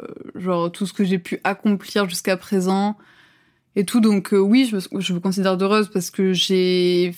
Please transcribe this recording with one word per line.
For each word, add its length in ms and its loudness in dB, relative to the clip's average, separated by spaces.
genre, 360 -2
tout 160 -6
ce 60 -8
que 120 -2
j'ai 140 0
pu 240 -8
accomplir 640 -2
jusqu'à 280 -4
présent 600 -2
et 100 2
tout. 140 0
Donc, 340 2
euh, 40 6
oui, 320 4
je 60 -2
me, 240 -6
je 140 -4
me 60 -2
considère 360 0
heureuse 340 2
parce 200 -4
que 240 2
j'ai 840 2